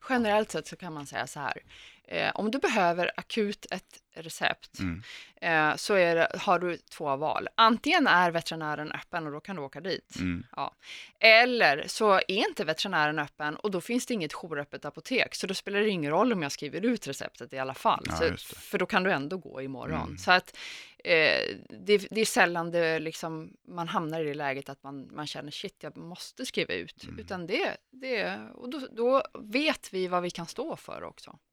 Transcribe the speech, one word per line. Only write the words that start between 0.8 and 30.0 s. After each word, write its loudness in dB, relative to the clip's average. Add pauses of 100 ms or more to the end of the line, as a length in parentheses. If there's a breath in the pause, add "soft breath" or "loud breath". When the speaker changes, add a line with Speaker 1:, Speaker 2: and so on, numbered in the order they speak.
Speaker 1:
man -10
säga -4
så -12
här. -4 (460 loud breath)
Eh, 0
om -2
du -2
behöver 2
akut -4
ett -8 (300)
recept, -4
Speaker 2:
Mm. -4 (380 loud breath)
Speaker 1:
eh, 2
så 0
är 6
det, 4 (120)
har 4
du -2
två -4
val. -2
Antingen 6
är 8
veterinären -4
öppen -8
och -8
då -10
kan -10
du -6
åka -10
dit. -8
Speaker 2:
Mm. -4 (100)
Speaker 1:
Ja. -6 (460 loud breath)
Eller 8
så 4
är 2 (180)
inte -4
veterinären 0
öppen -6
och -2
då -2
finns -2
det -2
inget -4
jouröppet -8
apotek. -2
Så -6
då -2
spelar -2
det 4
ingen 0
roll 4
om 0
jag -4
skriver -6
ut 0
receptet -10
i -10
alla -4
fall. 0
Speaker 2:
Ja, -2
Speaker 1:
Så, 0
Speaker 2:
just -2
det. -18
Speaker 1:
för -6
då 2
kan 2
du 4
ändå -2
gå -12
imorgon. -6
Speaker 2:
Mm. -10
Speaker 1:
Så 4
att, 4 (480 loud breath)
eh, 6 (460)
det, 8 (120)
det 0
är 6
sällan 2
det 2
liksom, -8 (180)
man -8
hamnar -2
i -2
det -4
läget -6
att -16
man, -14
man -8
känner, -10
"Shit, -10
jag -12
måste -14
skriva -2
ut." -8
Speaker 2:
Mm. -14
Speaker 1:
Utan -8
det, -2 (160)
det, -4 (160)
och -12
då, -8 (160)
då 4 (160)
vet 0
vi -2